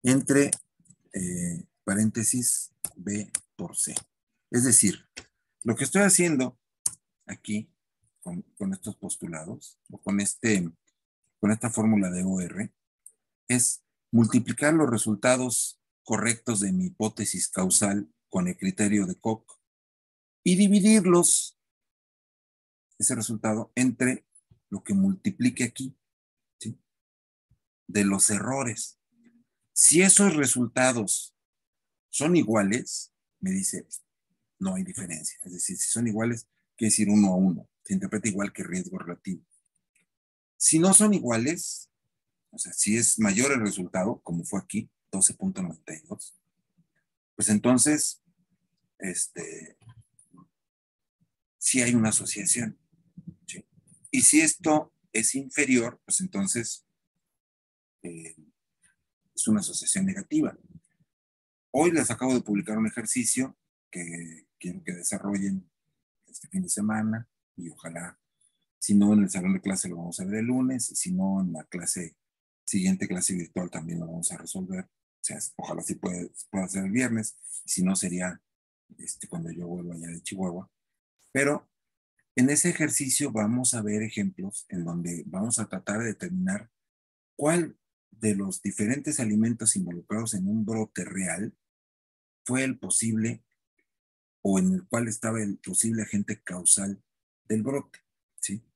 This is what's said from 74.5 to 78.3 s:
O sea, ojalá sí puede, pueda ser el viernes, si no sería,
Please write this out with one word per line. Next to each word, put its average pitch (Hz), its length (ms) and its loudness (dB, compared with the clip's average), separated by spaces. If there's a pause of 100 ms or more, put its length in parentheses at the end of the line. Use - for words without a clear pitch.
O - 420 -18
sea, - 120 -8 (180)
ojalá - 260 -8
sí - 120 -6
puede, 90 380 -8 (180)
pueda 92 180 -4
ser 95 160 -4
el 95 80 -4
viernes, 117 460 -2 (260)
si - 180 -2
no 92 140 2
sería, 90 460 -6 (560)